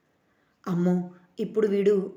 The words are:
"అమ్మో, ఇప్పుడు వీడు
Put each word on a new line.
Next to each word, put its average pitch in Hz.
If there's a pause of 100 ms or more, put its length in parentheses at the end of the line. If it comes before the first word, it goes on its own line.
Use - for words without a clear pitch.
(680)
"అమ్మో, 180 (440)
ఇప్పుడు 214
వీడు 202 (220)